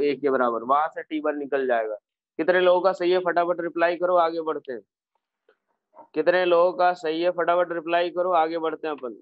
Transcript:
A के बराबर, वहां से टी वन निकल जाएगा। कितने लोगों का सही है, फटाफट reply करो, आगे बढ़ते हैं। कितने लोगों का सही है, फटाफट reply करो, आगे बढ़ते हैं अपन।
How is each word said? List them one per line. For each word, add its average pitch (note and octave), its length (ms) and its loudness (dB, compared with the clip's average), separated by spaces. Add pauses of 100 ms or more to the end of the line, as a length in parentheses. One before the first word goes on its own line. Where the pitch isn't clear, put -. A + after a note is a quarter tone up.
A C#3+ 140 0
के C3+ 160 -2
बराबर, A#2+ 340 0
वहां C#3+ 240 2
से E3 140 -12
टी D#3 180 -8
वन D3 160 -2
निकल C#3 300 -2
जाएगा। A2+ 280 -2 (440)
कितने F3 220 2
लोगों F3+ 200 4
का F#3+ 120 2
सही F3+ 180 0
है, F#3 100 4
फटाफट E3+ 400 0
reply E3+ 340 0
करो, F3+ 220 0
आगे E3 260 0
बढ़ते D3 300 -6
हैं। A2 80 -10 (1300)
कितने F3 300 2
लोगों F3 280 4
का F3+ 220 2
सही D#3+ 260 -4
है, F3 120 0
फटाफट F3 400 0
reply E3+ 360 -2
करो, F3 240 -2
आगे E3 260 0
बढ़ते D#3+ 280 -4
हैं D3+ 80 -6
अपन। B2 260 -12